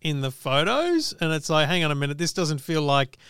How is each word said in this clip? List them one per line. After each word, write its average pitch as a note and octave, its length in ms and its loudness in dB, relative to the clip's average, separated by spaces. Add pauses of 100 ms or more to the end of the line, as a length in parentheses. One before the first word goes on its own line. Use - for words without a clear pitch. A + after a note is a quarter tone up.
in D3+ 200 -2
the C3+ 100 -4
photos, C4 880 0
and D#3+ 140 0
it's D3+ 160 -4
like, D#3 180 4
hang F3 180 0
on D3+ 60 0
a C#3+ 40 -2
minute, C#3+ 220 -2
this E3 160 -4
doesn't D#3 260 -2
feel D#3+ 220 -2
like, C#3 360 2 (120)